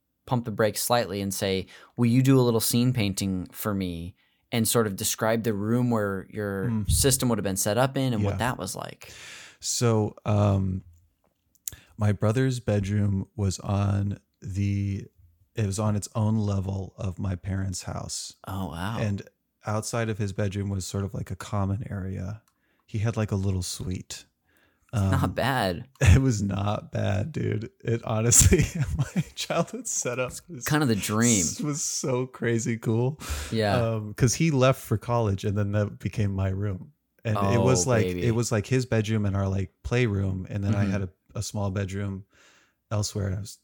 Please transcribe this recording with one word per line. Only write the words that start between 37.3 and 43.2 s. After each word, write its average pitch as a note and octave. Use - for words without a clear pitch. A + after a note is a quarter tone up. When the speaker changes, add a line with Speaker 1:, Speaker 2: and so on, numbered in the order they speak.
Speaker 2:
it G2+
was B2+
Speaker 1:
Oh, C3
Speaker 2:
like, G#2+
Speaker 1:
baby. F2+
Speaker 2:
it A#2+
was A#2
like G#2+
his B2+
bedroom A2
and G2
our, G2
like, F#2+
playroom, G2
and G2+
then G#2
I G2+
Speaker 1:
Mm-hmm. G2+
Speaker 2:
had G2
a, F2
a G#2
small G2+
bedroom G2
elsewhere. G#2